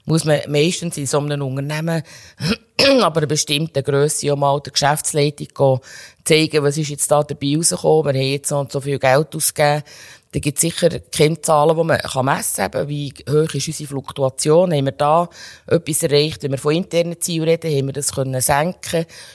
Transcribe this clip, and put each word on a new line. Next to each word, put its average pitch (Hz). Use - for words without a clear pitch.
muss 156
man 147
meistens 160
in 143
so 147
einem 143
Unternehmen 151
<clears throat> 247
aber 165
einer 151
bestimmten 147
Grösse 143
auch 139
mal 143
der -
Geschäftsleitung 147
gehen, 135
zeigen, 156
was 143
ist 147
jetzt 147
da 147
dabei 143
rausgekommen. 156
Wir 135
haben 135
jetzt 143
so 147
und 139
so 143
viel 139
Geld 139
ausgegeben. 151
Da 143
gibt's 147
sicher 165
Kennzahlen, 156
die 165
man 156
kann -
messen 190
kann. -
Eben, 143
wie 143
hoch 151
ist 139
unsere 151
Fluktuation? 143
Haben 143
wir 135
da 156
etwas 165
erreicht? 151
Wenn 135
wir 135
von 151
internen 170
Zielen 160
reden, 165
haben 135
wir 135
das 147
können 131
senken? 151